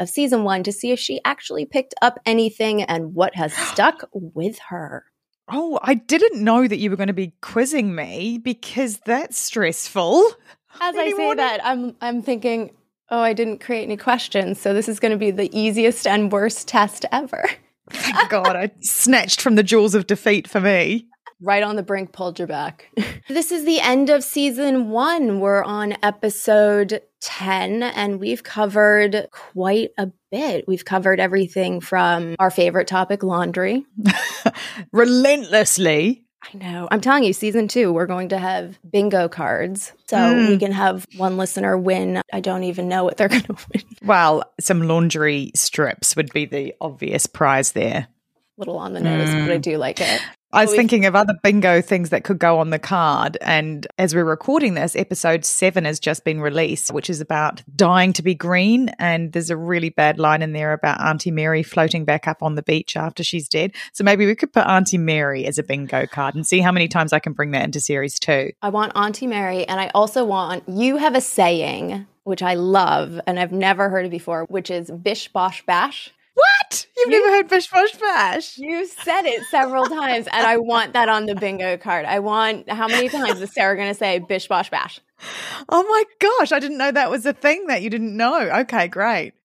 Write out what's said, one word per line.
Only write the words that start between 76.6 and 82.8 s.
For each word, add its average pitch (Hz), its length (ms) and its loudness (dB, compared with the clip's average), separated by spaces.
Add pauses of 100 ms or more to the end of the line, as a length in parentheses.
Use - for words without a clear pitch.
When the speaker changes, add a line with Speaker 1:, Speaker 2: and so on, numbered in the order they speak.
Speaker 2:
What? - 140 -6 (100)
You've 494 160 4
Speaker 1:
You 427 80 8
Speaker 2:
never 403 160 6
heard 381 120 2
bish 370 220 2
bosh 392 260 4
bash? 330 640 -2
Speaker 1:
You 330 280 -6
said 359 400 -2
it 233 240 -2
several 262 360 2
times, 254 460 -4
and 226 140 2
I 233 100 4
want 233 380 0
that 233 140 4
on 214 180 0
the 202 80 -4
bingo 185 420 -4
card. 175 300 -4
I 202 140 -2
want, 214 500 -2
how 220 180 -2